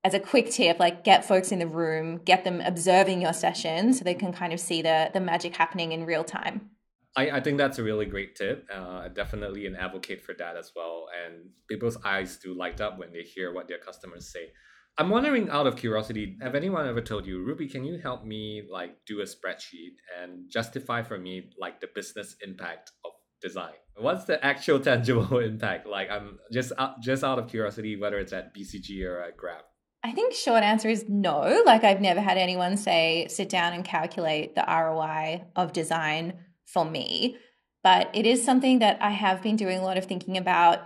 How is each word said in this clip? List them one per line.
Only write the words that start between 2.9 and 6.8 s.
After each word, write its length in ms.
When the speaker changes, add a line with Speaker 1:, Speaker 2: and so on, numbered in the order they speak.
Speaker 1:
your 100
session 640
so 100
they 100
can 200
kind 180
of 80
see 220
the, 320
the 80
magic 340
happening 380
in 120
real 200
time. 460